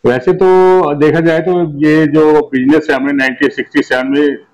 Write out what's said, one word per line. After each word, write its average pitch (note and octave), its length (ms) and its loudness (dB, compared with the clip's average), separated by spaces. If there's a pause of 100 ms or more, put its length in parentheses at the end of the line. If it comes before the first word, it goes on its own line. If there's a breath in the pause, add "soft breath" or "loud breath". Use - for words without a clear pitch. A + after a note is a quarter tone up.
वैसे B2+ 260 0
तो F#3 140 0 (480)
देखा D3+ 260 0
जाए E3 200 0
तो E3+ 460 -4
ये D#3 200 2
जो D3+ 460 2
business C#3+ 380 0
है C3+ 60 0
हमने C#3 160 -4
नाइनटीन C3 360 -2
सिक्सटी C#3 340 -4
सेवन C3 240 -4
में C#3+ 300 0 (180)